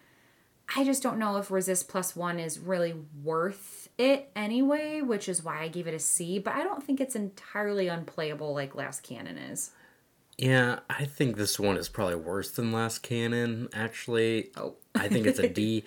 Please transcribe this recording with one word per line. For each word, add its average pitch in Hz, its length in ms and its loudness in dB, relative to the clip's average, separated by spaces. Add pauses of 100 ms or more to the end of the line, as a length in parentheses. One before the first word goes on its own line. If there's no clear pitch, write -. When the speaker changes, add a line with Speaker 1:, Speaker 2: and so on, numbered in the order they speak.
(760)
Speaker 1:
I 269 80 4
just 269 200 2
don't 226 160 0
know 208 180 0
if 202 140 -2
resist 185 380 2
plus 185 260 -2
one 175 240 -2
is 165 200 -6
really 170 360 0 (280)
worth 165 720 -2
it 277 380 4
anyway, 277 640 2
which 226 280 0
is 175 140 -2
why 156 180 -4
I 160 60 -2
gave 165 200 -6
it 160 60 -4
a 160 60 -6
C, 175 400 0
but - 140 -2
I 285 100 0
don't 370 200 -4
think 269 160 0
it's 262 160 -2
entirely 208 720 -2
unplayable 151 640 -4
like 139 220 -4
Last 135 280 -6
Cannon 113 340 -12
is. - 340 -8 (680)
Speaker 2:
Yeah, 127 420 6 (100)
I - 160 -2
think 135 320 0
this 107 220 0
one 101 180 4
is 85 100 -4
probably 90 280 0
worse 87 360 -4
than 117 200 0
Last 113 280 0
Cannon, 117 760 -2
actually. 113 840 0
Speaker 1:
Oh. - 180 -6 (200)
Speaker 2:
I 104 120 2
think 107 200 4
it's 262 120 4
a - 80 6
D. 110 400 2